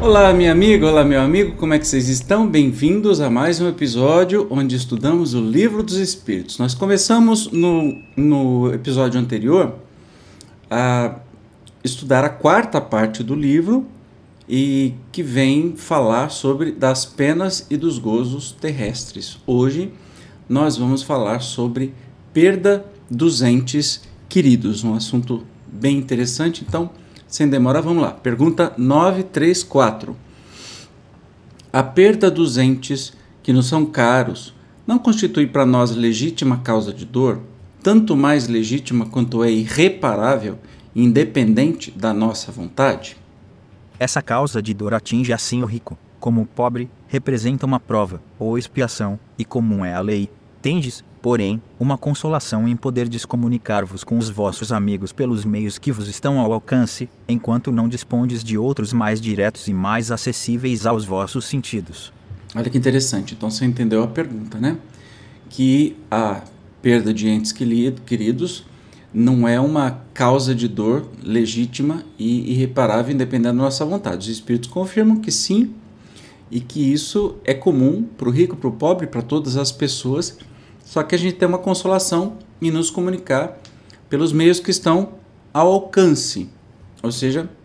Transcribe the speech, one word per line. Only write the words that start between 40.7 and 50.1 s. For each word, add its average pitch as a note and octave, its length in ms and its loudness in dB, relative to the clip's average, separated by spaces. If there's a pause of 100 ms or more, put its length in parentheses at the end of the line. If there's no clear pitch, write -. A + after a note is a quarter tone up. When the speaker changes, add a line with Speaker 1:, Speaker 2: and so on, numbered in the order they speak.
Speaker 1:
independente B2 920 2
da G#2+ 240 -4
nossa G#2+ 360 -4
vontade? G#2+ 680 -4 (800)
Speaker 2:
Essa B2+ 240 -2
causa B2 400 -2
de G#2+ 100 -4
dor G#2 220 -4
atinge A#2+ 360 -2
assim A#2+ 320 -2
o A#2+ 40 -4
rico, A2+ 320 -10 (200)
como A#2 220 0
o G#2+ 60 -2
pobre, A#2+ 420 -4 (200)
representa C3 580 -2
uma C3 120 0
prova, G2 440 -4 (160)
ou A2 180 -2
expiação, A#2 640 -4 (180)
e A#2 60 -4
comum A2 400 0
é F2+ 80 -4
a F2+ 80 -4
lei. G2+ 300 -2 (300)